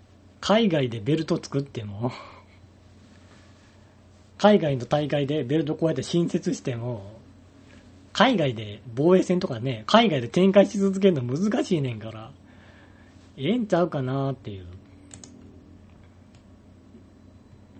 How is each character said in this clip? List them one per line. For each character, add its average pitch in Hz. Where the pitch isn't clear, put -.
海 220
外 147
で 113
ベ 135
ル 160
ト 165
作 -
っ -
て 117
も、 104
海 208
外 147
の 123
大 147
会 143
で 147
ベ 143
ル 160
ト 151
こ 165
う -
や -
っ -
て 127
新 170
設 165
し -
て 123
も、 117
海 233
外 123
で 104
防 156
衛 185
戦 180
と 185
か 117
ね、 120
海 226
外 143
で 113
展 185
開 196
し 202
続 196
け 196
る 143
の -
難 185
し 196
い 143
ね 127
ん 110
か 110
ら、 110
え 139
え 247
ん 220
ち 180
ゃ 170
う 170
か 143
な 135
っ -
て -
い 98
う。 90